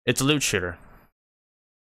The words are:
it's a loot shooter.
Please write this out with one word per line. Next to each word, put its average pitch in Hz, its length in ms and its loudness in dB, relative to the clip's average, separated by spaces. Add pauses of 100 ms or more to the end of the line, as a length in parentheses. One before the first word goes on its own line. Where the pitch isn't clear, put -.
it's 120 140 0
a 135 40 2
loot 143 200 2
shooter. 90 340 -2 (1160)